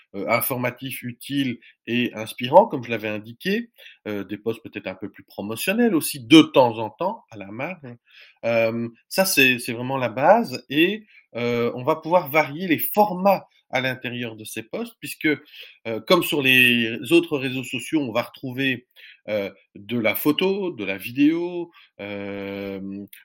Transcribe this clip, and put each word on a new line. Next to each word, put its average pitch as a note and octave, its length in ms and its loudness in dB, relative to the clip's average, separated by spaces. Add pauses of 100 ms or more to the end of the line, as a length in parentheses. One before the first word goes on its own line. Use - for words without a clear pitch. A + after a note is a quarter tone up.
(140)
informatifs, A#2+ 880 -4
utiles B2+ 560 -4 (280)
et A#2 280 0
inspirants, B2+ 520 2
comme C3+ 180 -8
je A#2+ 60 -12
l'avais A2 180 -4
indiqué, A#2+ 640 -6 (360)
euh, G#2 180 -6
des G2+ 140 -10
posts A2+ 240 -6
peut-être - 240 -12
un F#2+ 80 -6
peu G2 160 -12
plus - 140 -20
promotionnels F#3+ 720 -2
aussi, C#3 300 -4
de D3 180 12
temps B2 360 4
en A2 120 -6
temps, - 400 -6
à A#2 60 -18
la G2 140 -16
marge. C3+ 460 -12 (480)
Euh, A#2 440 0 (200)
ça, - 160 0
c'est, C3 340 4
c'est B2 140 -8
vraiment B2+ 260 -4
la B2 120 -2
base, C#3 600 4
et, F#3 340 2 (300)
euh, A#2+ 400 -2
on B2+ 80 -10
va D#3 140 0
pouvoir D#3+ 340 0
varier D3+ 380 -2
les D3+ 100 2
formats F#3+ 680 0 (280)
à C3 60 2
l'intérieur B2 560 -6
de G#2+ 80 -16
ces - 200 -10
posts, A#3 360 -10
puisque, - 240 -12 (600)
euh, A2+ 200 -4
comme F3 160 6
sur D3+ 200 -2
les B2 680 4
autres E3 280 4
réseaux C3 260 -6
sociaux, D3 380 -4
on B2 100 -4
va A#2 80 2
retrouver, B2+ 640 -4 (420)
euh, G2+ 220 -2 (240)
de G#2 240 -6
la G#2+ 160 0
photo, F#3 580 0
de B2+ 120 -8
la F#2+ 140 -6
vidéo, E3 720 0 (280)
euh, G2 1080 -8 (180)